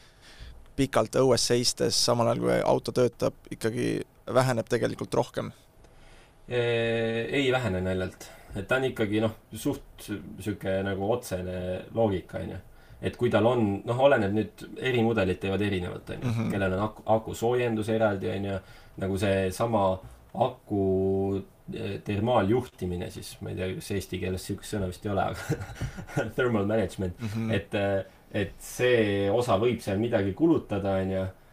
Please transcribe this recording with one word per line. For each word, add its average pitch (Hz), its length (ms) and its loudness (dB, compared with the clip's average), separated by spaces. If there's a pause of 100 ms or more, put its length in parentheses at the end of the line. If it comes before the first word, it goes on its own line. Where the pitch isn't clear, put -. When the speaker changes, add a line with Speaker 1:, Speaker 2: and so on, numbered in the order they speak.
(720)
Speaker 1:
pikalt 123 420 0
õues 131 320 4
seistes, 120 480 0
samal 120 320 2
ajal 120 120 0
kui 120 220 2
auto 123 300 0
töötab, 120 420 0 (140)
ikkagi 113 540 -2 (240)
väheneb 123 440 2
tegelikult 117 440 -2
rohkem? - 400 -2 (920)
Speaker 2:
Ee, 117 840 0
ei 131 220 0
vähene 110 300 0
naljalt. 92 460 -4 (260)
Et 98 140 -8
ta 127 120 2
on 135 80 0
ikkagi, 107 340 0
noh, 110 120 0 (160)
suht - 560 -6 (300)
siuke 98 480 -4
nagu 98 280 -2
otsene 90 460 -4 (320)
loogika, 104 500 0
on 90 140 -8
ju. 92 60 -12 (420)
Et - 160 -4
kui 120 120 2
tal 104 160 6
on, 120 200 4 (160)
noh, 120 180 -2
oleneb 127 340 6
nüüd, 107 300 -2 (140)
erimudelid 113 640 2
teevad 98 220 0
erinevalt, 95 480 -2
on - 140 -10
ju. 123 80 0
Speaker 1:
Mhm. 113 200 0
Speaker 2:
Kellel 98 220 0
on 92 120 0
aku, - 200 -8
aku 107 300 2
soojendus 117 540 0
eraldi, 107 420 2
on 98 140 -4
ju. 98 140 -4 (360)
Nagu 95 220 -2
see 95 340 2
sama 113 320 0 (500)
aku, - 480 0 (840)
e, 101 340 -6
termaaljuhtimine 104 1120 0
siis, - 280 -14
ma 101 120 -8
ei 98 40 -6
tea, 95 180 -4
kas - 180 -8
eesti 92 280 -4
keeles 92 260 -4
siukest - 280 -8
sõna 98 140 -2
vist - 180 -8
ei 104 60 -2
ole, 95 140 2
aga - 1040 -4
<laughs> - 60 -12
thermal 117 300 2
management. 101 540 -2
Speaker 1:
Mhm. 113 320 -4
Speaker 2:
Et, 110 240 -2
e, 98 300 0 (260)
et 101 260 -2
see 107 720 2
osa 98 300 2
võib 117 220 2
seal 98 180 -2
midagi 101 340 2
kulutada, 98 640 2
on 95 160 0
ju. 95 140 0 (280)